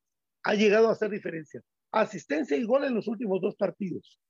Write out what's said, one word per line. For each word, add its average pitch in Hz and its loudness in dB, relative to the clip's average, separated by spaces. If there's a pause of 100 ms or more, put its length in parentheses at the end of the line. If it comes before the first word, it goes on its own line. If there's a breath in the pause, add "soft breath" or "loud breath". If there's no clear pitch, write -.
(420)
ha - 0
llegado 214 6
a 214 2
hacer 208 -2
diferencia. 165 -10 (300)
Asistencia 233 -2
y 254 0
gol 262 2
en 262 -2
los 208 -2
últimos 202 -2
dos 202 -4
partidos. - -6